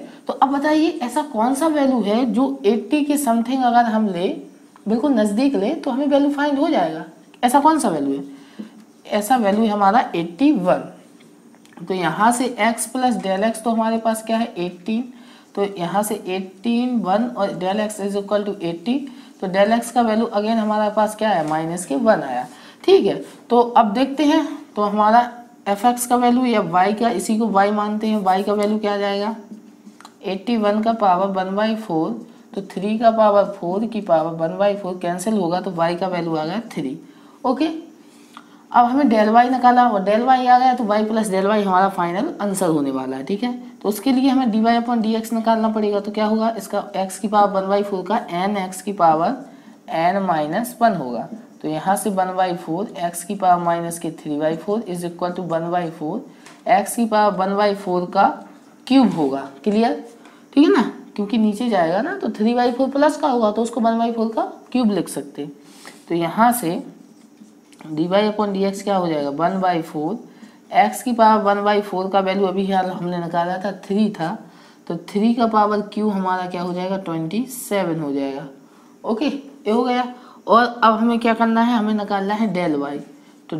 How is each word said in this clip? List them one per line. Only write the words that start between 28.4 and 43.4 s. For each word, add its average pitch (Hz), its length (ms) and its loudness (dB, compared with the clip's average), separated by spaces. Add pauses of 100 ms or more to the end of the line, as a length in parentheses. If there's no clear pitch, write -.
का 208 100 0
value 208 260 0
क्या 208 140 -2
आ 202 40 -2
जाएगा, 202 380 -2 (920)
एटी 233 320 -2
वन 208 260 2
का 226 120 2
power 196 400 2
one 190 200 -2
by 220 220 0
four, 170 340 -2 (420)
तो 196 80 -8 (100)
थ्री 208 280 -4
का 233 140 6
power 208 300 6 (100)
four 190 340 -4
की - 160 -6
power 165 360 0
one 170 180 -2
by 202 180 2
four 185 260 -8
cancel 180 340 -4
होगा 180 260 0
तो 190 120 -6
वाई 170 220 0
का 185 120 -4
value 170 280 -4
आ 156 100 -2
गया 190 160 -4 (100)
थ्री। 143 280 -6 (460)
ओके, 269 240 0 (1040)
अब 240 140 6
हमें 262 200 2
del 214 260 4
y 240 200 6
निकाला 247 380 4
और 202 160 0
del 214 160 2
y 254 260 2
आ 247 100 8
गया 254 180 4
तो 247 100 -2
y 208 180 2
plus 214 260 -2
del 190 180 0
y 214 160 2
हमारा 190 260 4
final 185 520 -2
answer 190 280 0
होने 143 220 0
वाला 131 260 -6
है, 135 60 -10
ठीक 202 200 -6